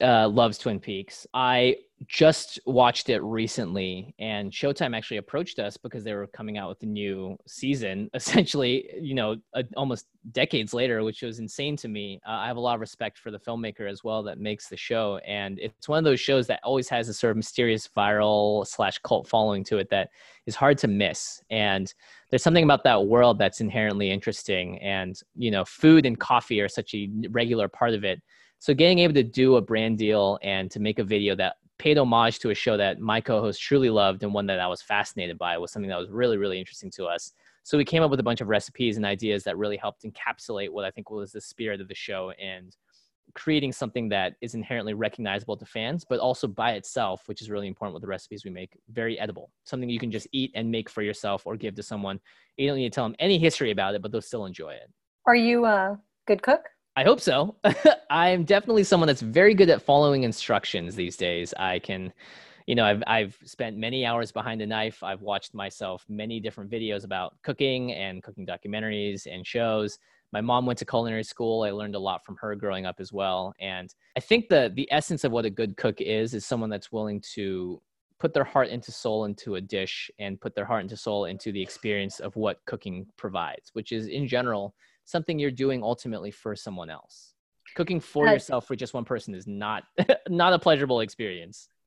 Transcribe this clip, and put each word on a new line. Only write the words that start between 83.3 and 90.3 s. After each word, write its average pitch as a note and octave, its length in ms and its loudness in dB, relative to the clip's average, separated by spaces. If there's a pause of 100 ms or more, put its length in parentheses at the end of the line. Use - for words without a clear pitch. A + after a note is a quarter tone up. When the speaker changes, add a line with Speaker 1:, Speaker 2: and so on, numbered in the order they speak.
Speaker 1:
which A2+ 180 -8
is A2 160 -6
in C#3 180 -4
general A#2+ 480 -2 (320)
something D#3+ 340 -4
you're C#3+ 100 0
doing C3 320 -2
ultimately G#2+ 480 -4
for G#2 240 -10
someone F2+ 340 -12
else. - 460 -18 (400)
Cooking F3 240 -2
for D3 300 2
Speaker 2:
Uh, G#3+ 60 8
Speaker 1:
yourself - 340 -2
for C3 80 -6
just A#2+ 180 -8
one A#2+ 100 -6
person G#2+ 300 -6
is F#2 100 -14
not, G#2 380 -6 (160)
<laughs> - 300 2
not F3 240 4